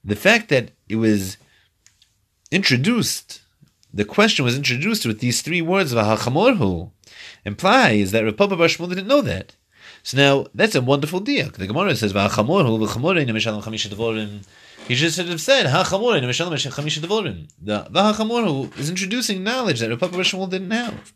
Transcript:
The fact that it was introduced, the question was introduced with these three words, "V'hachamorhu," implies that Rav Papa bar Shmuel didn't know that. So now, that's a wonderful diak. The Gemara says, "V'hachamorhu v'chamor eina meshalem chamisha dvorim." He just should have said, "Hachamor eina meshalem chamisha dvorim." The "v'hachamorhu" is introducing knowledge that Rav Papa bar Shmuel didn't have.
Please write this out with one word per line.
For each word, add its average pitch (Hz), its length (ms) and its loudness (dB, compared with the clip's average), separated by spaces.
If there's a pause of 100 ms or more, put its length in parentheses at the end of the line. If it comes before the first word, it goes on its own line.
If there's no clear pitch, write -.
The 101 100 0
fact 220 340 2
that 123 240 0 (140)
it 110 100 -4
was 104 400 2 (1120)
introduced, 175 880 0 (500)
the 104 140 -2
question 208 400 2
was 120 100 2
introduced 143 520 -2
with 107 140 -2
these 123 200 0
three 170 220 -2
words, 175 280 0
"V'hachamorhu," 113 1000 2 (540)
implies 117 680 4
that 110 120 2
Rav 110 140 0
Papa 196 200 2
bar 165 100 4
Shmuel 165 220 -2
didn't 190 180 -6
know 277 140 4
that. 98 340 -6 (500)
So 127 120 -4
now, 139 360 4
that's 208 220 0
a 131 60 4
wonderful 143 400 0
diak. 233 320 -2
The 95 140 -8
Gemara 156 280 0
says, 107 160 -2
"V'hachamorhu 110 760 2
v'chamor 151 320 -2
eina 135 120 0
meshalem 110 340 -4
chamisha 107 240 -8
dvorim." 104 560 -6 (420)
He 123 100 -2
just 160 200 0
should 175 140 -4
have 165 100 -6
said, 262 280 2
"Hachamor 190 520 2
eina 127 60 -2
meshalem 160 260 -2
chamisha 147 480 -4
dvorim." 165 480 -4 (140)
The 104 280 -4
"v'hachamorhu" 208 880 0
is 139 120 -4
introducing 190 520 -4
knowledge 214 380 -2
that 113 100 -2
Rav 120 120 -4
Papa 180 140 -4
bar 185 80 -2
Shmuel 185 260 -4
didn't 185 220 -6
have. 233 440 -6